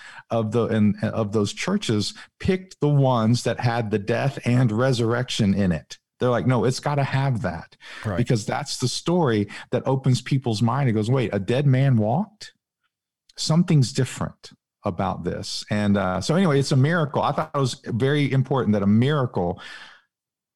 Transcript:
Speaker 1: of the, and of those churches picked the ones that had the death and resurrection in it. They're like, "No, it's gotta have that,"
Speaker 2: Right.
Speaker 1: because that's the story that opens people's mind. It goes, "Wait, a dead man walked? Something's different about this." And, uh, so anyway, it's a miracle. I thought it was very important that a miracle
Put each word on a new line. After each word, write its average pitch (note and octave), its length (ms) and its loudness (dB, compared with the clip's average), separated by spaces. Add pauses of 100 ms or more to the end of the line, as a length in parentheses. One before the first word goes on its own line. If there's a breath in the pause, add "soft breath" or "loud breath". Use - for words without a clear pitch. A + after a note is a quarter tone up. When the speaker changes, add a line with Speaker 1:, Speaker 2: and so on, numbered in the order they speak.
(300 loud breath)
Speaker 1:
of A2 220 -2
the, A#2 140 2
and G#2+ 360 2
of A2 300 -2
those G#2 220 0
churches B2+ 580 -2 (280 loud breath)
picked F#3 400 -4
the D3+ 80 2
ones B2+ 560 2
that A#2 160 -2
had A#2 300 0
the G#2+ 80 0
death A#2 460 -2
and B2 260 2
resurrection A#2 840 0
in F#2+ 180 2
it. - 260 -8 (220)
They're B2 100 2
like, A2+ 160 0
"No, A#2+ 180 2
it's B2+ 140 0
gotta C#3+ 240 -2
have C3+ 400 -2
that," E2 340 -8 (300 loud breath)
Speaker 2:
Right. G2 100 -2
Speaker 1:
because A2+ 300 0
that's A#2+ 320 -6
the - 80 -2
story B2+ 640 0 (240 loud breath)
that B2 120 0
opens C3 380 0
people's A#2 400 -2
mind. B2+ 260 2
It A2 40 2
goes, G#2+ 180 0
"Wait, C3 240 0
a G2+ 60 0
dead B2 260 0
man C3 300 4
walked? A#2 560 -2 (840)
Something's D#3 560 2
different - 600 -6 (320)
about F#2 400 -4
this." - 460 -8
And, G#2 280 2
uh, F#2 220 0
so D#3 160 0
anyway, D#3 240 2
it's C3+ 120 -2
a C#3 40 2
miracle. C#3+ 440 2
I A#2+ 120 0
thought D#3+ 200 -4
it C#3+ 60 -4
was C3 260 -2
very C3+ 460 0
important C3+ 440 2
that G3+ 80 2
a G3+ 40 2
miracle B2+ 720 2 (960 loud breath)